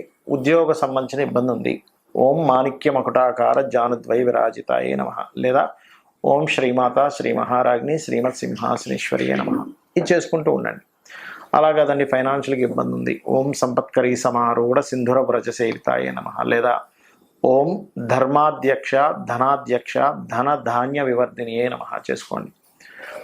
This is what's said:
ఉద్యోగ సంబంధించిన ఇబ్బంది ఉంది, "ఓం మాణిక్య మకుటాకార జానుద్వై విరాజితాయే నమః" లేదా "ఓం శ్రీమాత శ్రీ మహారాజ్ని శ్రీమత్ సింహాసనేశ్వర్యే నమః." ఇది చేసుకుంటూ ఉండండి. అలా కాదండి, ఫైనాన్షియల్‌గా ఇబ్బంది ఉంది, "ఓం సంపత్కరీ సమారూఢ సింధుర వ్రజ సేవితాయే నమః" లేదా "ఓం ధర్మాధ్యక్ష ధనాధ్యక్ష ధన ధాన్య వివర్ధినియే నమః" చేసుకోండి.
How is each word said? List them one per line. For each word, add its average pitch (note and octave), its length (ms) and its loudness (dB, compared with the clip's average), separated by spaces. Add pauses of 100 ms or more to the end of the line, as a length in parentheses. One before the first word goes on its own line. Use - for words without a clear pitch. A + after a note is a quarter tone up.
(280)
ఉద్యోగ D3+ 440 4
సంబంధించిన C3+ 480 -2
ఇబ్బంది B2+ 320 0
ఉంది, G#2 220 -2 (400)
"ఓం C3 320 4
మాణిక్య C3 440 2
మకుటాకార B2 680 2
జానుద్వై A#2+ 640 0
విరాజితాయే A#2+ 720 0
నమః" C2 240 -4 (180)
లేదా B2+ 280 2 (600)
"ఓం C#3+ 220 2
శ్రీమాత B2+ 640 2
శ్రీ C3+ 240 -4
మహారాజ్ని B2 680 0
శ్రీమత్ B2+ 380 -2
సింహాసనేశ్వర్యే A#2 1000 -4
నమః." - 240 -2 (380)
ఇది F3 120 2
చేసుకుంటూ D#3+ 440 0
ఉండండి. B2+ 320 -4 (720)
అలా D#3 180 6
కాదండి, C#3+ 320 2
ఫైనాన్షియల్‌గా C3+ 640 0
ఇబ్బంది B2 260 -2
ఉంది, B2 200 -4 (140)
"ఓం C3+ 240 2
సంపత్కరీ B2+ 640 0
సమారూఢ A#2+ 640 2
సింధుర B2+ 380 0
వ్రజ A#2+ 300 0
సేవితాయే E2+ 640 -2
నమః" - 320 -10
లేదా A#2+ 320 2 (720)
"ఓం C3+ 240 4 (380)
ధర్మాధ్యక్ష C3+ 880 2 (340)
ధనాధ్యక్ష B2+ 680 0 (320)
ధన B2 220 -2 (180)
ధాన్య C3+ 360 -2
వివర్ధినియే A#2+ 680 -2
నమః" B2 320 -8
చేసుకోండి. - 520 -8 (720)